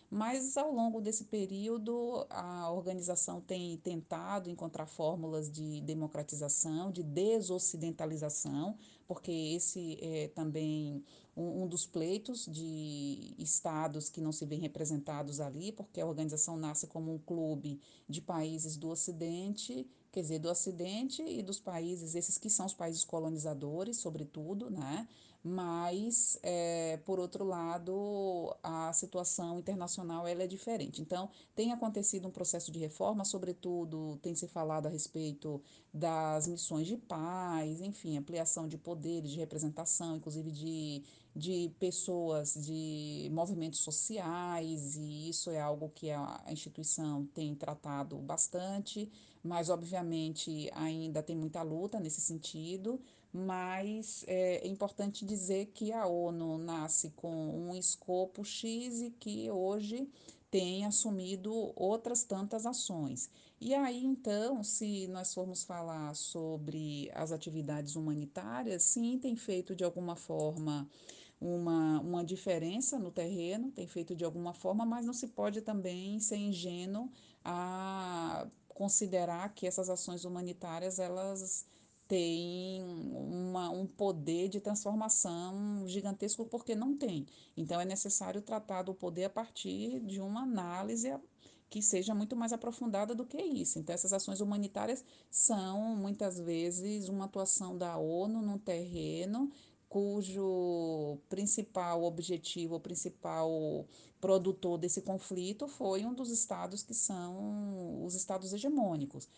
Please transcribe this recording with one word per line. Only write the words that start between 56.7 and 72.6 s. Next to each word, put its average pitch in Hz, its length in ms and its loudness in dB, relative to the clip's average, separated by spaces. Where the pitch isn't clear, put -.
com 170 200 -6
um 180 460 -2
escopo 185 680 0
X 233 560 -4
e 240 120 -4
que 220 360 -4
hoje 208 640 0
tem 185 340 4
assumido 202 920 2
outras 226 480 4
tantas 202 420 0
ações. 156 640 -2
E 240 120 0
aí, 254 320 4
então, 226 600 2
se 208 420 0
nós 185 260 -4
formos 185 300 -2
falar 165 540 -4
sobre 151 960 -2
as 160 160 0
atividades 151 640 -2
humanitárias, 180 880 0
sim, 240 340 4
tem 247 200 2
feito 185 400 -2
de 185 80 2
alguma 175 320 0
forma 151 720 0
uma, 165 600 4
uma 170 240 0
diferença 185 720 0